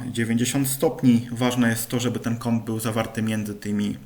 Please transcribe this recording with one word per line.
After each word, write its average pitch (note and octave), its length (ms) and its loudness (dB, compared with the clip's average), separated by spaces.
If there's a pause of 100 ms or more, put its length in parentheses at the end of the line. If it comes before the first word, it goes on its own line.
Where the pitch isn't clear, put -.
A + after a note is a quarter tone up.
dziewięćdziesiąt A#2+ 600 0
stopni. C3 640 2
Ważne A#2+ 380 2
jest A#2 180 -2
to, B2 120 -2
żeby A2+ 200 -2
ten A#2+ 160 -2
kąt A#2 280 -2
był A2 160 -4
zawarty A2+ 420 -2
między G#2+ 320 -2
tymi G#2 520 -2